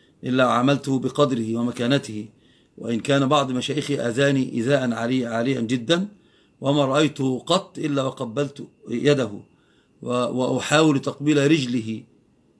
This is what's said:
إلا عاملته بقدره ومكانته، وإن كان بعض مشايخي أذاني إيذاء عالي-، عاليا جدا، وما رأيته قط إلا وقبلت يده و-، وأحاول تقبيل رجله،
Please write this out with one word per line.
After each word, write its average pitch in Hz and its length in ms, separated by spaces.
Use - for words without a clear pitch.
إلا 127 200
عاملته 131 540
بقدره 123 580
ومكانته، 120 720
وإن 113 220
كان 139 280
بعض 139 220
مشايخي 135 500
أذاني 131 520
إيذاء 127 400
عالي-، 120 340
عاليا 120 340
جدا، 127 480
وما 143 240
رأيته 135 640
قط 185 320
إلا 143 240
وقبلت 131 640
يده 120 420
و-، 120 60
وأحاول 127 920
تقبيل 143 500
رجله، 120 520